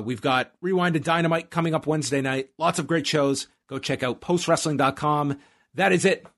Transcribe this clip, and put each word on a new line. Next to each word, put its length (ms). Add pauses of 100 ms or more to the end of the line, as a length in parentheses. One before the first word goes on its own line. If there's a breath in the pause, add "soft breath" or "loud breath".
we've 160
got 400
Rewind 340
and 80
Dynamite 460
coming 240
up 140
Wednesday 340
night. 380
Lots 180
of 80
great 220
shows. 400 (180)
Go 140
check 240
out 180
post 260
wrestling 300
dot 180
com. 440 (340 loud breath)
That 180
is 140
it. 220 (100)